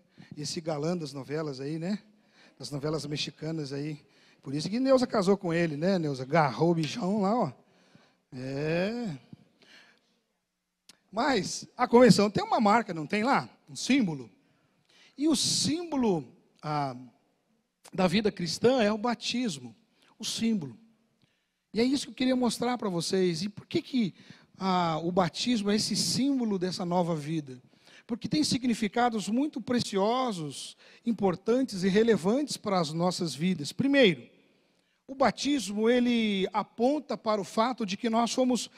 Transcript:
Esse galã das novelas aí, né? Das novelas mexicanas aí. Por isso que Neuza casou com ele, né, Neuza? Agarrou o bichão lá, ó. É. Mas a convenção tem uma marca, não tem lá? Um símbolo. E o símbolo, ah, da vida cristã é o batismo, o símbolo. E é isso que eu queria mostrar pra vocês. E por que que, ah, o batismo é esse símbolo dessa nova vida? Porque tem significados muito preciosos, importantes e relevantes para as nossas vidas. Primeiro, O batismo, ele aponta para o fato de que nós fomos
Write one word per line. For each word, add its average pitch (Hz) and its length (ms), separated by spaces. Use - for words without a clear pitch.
Esse 151 240
galã 160 380
das 147 160
novelas 139 460
aí, 147 180
né? 185 220
Das 127 140
novelas 147 340
mexicanas 151 680
aí. 147 320
Por 135 120
isso 156 160
que 226 100
Neuza 262 280
casou 196 300
com 165 160
ele, 165 220
né, 180 220
Neuza? 143 260
Agarrou 147 480
o 170 40
bichão 180 460
lá, 196 140
ó. 180 160
É. 160 760
Mas 233 640
a 247 120
convenção 226 420
tem 381 140
uma 403 160
marca, 214 340
não 156 140
tem 214 160
lá? 208 260
Um 143 60
símbolo. 165 540
E 285 100
o 302 80
símbolo, 262 920
ah, 147 340
da 185 120
vida 202 260
cristã 233 500
é 208 100
o 220 60
batismo, 214 760
o 220 60
símbolo. 185 520
E 202 60
é 233 40
isso 262 220
que 240 60
eu - 40
queria 254 200
mostrar 247 420
pra 220 120
vocês. 175 520
E 202 80
por - 160
que - 160
que, 240 320
ah, 180 420
o 170 100
batismo 202 600
é 208 40
esse 208 200
símbolo 240 640
dessa 180 260
nova 175 300
vida? 143 460
Porque - 220
tem 302 160
significados 226 840
muito 269 320
preciosos, 208 1120
importantes 208 800
e 196 40
relevantes 214 720
para 190 220
as 151 120
nossas 170 420
vidas. 151 380
Primeiro, 254 640
O 269 60
batismo, 226 760
ele 226 600
aponta 233 640
para 214 220
o 185 40
fato 226 420
de 185 100
que 226 140
nós 226 240
fomos 254 440